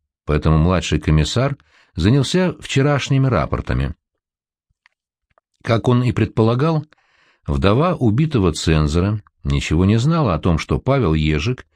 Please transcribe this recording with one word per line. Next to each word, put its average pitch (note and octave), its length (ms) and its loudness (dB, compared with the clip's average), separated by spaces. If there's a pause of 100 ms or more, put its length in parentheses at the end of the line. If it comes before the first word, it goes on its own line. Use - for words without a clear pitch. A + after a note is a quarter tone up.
(260)
поэтому D2+ 320 2
младший E2+ 420 0
комиссар F#2+ 580 0 (380)
занялся C#3 640 0
вчерашними C3+ 680 0
рапортами. C2+ 680 -2 (1700)
Как A2+ 240 0
он B2 160 2
и B2 80 0
предполагал, B2 760 0 (600)
вдова G2+ 480 0
убитого A#2 580 0
цензора E2+ 680 0 (220)
ничего C#2+ 420 0
не G#2+ 120 2
знала C#3 380 0
о D#2 40 -4
том, E2+ 200 2
что - 200 -2
Павел A#2+ 340 0
Ежик D2+ 520 -2 (100)